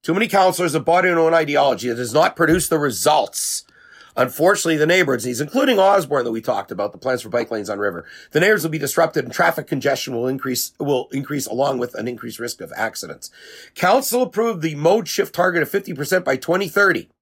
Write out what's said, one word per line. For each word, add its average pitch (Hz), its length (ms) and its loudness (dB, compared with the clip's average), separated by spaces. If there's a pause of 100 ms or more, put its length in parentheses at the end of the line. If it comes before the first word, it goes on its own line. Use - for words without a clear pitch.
Too 160 120 -2
many 208 140 0
councillors 180 440 2
have 156 140 -2
bought 180 180 4
into 170 220 4
an 165 80 4
ideology 139 560 2
that 117 60 -2
does 120 180 -6
not 156 220 2
produce 170 320 2
the 160 100 2
results. - 880 0 (500)
Unfortunately, 160 600 2
the 151 80 4
neighborhoods, 156 380 2
he's 123 180 -4
including 247 360 2
Osborne 170 460 4
that 117 80 -4
we 113 80 -4
talked 107 300 -4
about, 101 220 -4
the 98 60 -20
plans 127 220 -2
for 107 80 -14
bike 117 220 -2
lanes 104 180 -6
on 101 100 -6
River. 92 280 -4 (240)
The 151 100 2
neighborhoods 196 240 4
will 165 60 -2
be 156 80 -4
disrupted 156 480 0
and - 80 -12
traffic - 320 0
congestion 135 480 -2
will 120 140 -2
increase, 131 520 -4
will 143 320 -2
increase 139 340 -6
along 135 300 -2
with 120 180 -6
an 110 140 -6
increased 117 300 -12
risk 117 240 -10
of 82 120 -16
accidents. - 560 -8 (440)
Council 240 480 2
approved 220 400 -2
the 160 120 -4
mode 165 320 2
shift - 280 -4
target 175 280 0
of 135 60 -4
fifty 196 240 -6
percent 165 320 -2
by 135 140 0
twenty 185 300 -2
thirty. 185 420 0 (120)